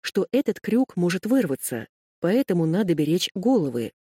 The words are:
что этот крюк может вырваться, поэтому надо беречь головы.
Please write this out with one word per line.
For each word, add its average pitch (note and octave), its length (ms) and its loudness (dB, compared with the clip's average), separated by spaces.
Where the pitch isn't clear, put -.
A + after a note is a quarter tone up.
что - 300 -4
этот A#3+ 300 -2
крюк A#3 360 0
может F3 300 0
вырваться, D3 600 -2
поэтому F3+ 460 0
надо E3+ 280 0
беречь D#3 400 0
головы. D#3+ 580 0